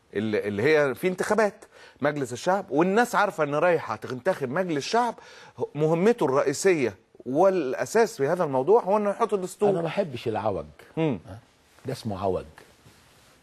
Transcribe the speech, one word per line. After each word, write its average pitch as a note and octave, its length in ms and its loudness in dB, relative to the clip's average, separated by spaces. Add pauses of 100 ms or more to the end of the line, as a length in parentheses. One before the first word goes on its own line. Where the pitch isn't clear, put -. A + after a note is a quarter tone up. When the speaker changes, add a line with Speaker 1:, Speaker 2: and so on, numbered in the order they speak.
(140)
Speaker 1:
اللي، G#2 340 -2
اللي G#2 160 -2
هي D3 320 2
في F3+ 120 -4
انتخابات G3+ 580 -2 (360)
مجلس C#3+ 320 -2
الشعب، F#3 360 -2
والناس F#3+ 460 2
عارفة F#3 280 0
إن C#3+ 120 -2
رايحة D3+ 400 2
تنتخب B2+ 540 -4
مجلس D#3+ 360 -2
شعب، A#3 300 0 (600)
مهمته E3 500 2
الرئيسية C#3 720 2 (300)
والأساس D#3 920 2
في C3+ 100 0
هذا F3+ 160 0
الموضوع D3 400 4
هو G3+ 140 0
إنه G#3 120 0
يحط G#3 240 -2
الدستور. G3 360 0
Speaker 2:
أنا F#3 120 0
ما E3 60 -2
أحبش D3+ 400 -6
العوج. G2+ 380 -4 (320)
Speaker 1:
مم. D3+ 220 0 (640)
Speaker 2:
ده C3 80 -6
اسمه G2 300 -6
عوج. F2+ 220 -2 (960)